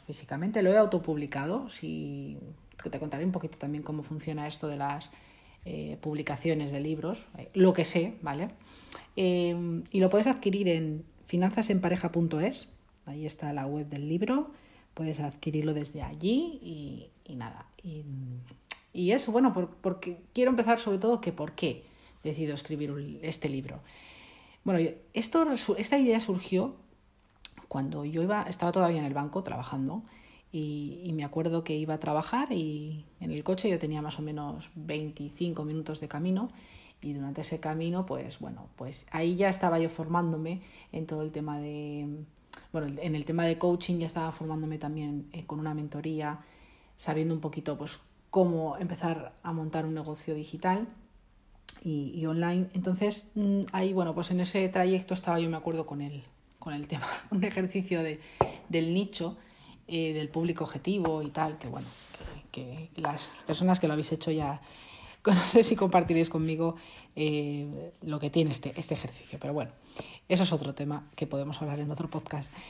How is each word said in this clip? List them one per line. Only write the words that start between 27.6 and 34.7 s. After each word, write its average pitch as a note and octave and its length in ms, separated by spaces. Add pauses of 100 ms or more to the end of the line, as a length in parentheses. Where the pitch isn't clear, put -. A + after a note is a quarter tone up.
cuando D3 380
yo D#3+ 160
iba, G3+ 220
estaba F3 280
todavía E3+ 280
en D3 60
el C#3 80
banco D3 300
trabajando C3+ 600 (500)
y, D3+ 500
y F3 80
me D3+ 140
acuerdo E3 400
que D#3 100
iba D#3 200
a D#3 40
trabajar A#3 540
y D3+ 520 (140)
en E3 120
el D3+ 120
coche F#3+ 260
yo F3 80
tenía D3+ 240
más D3+ 180
o - 20
menos D3+ 540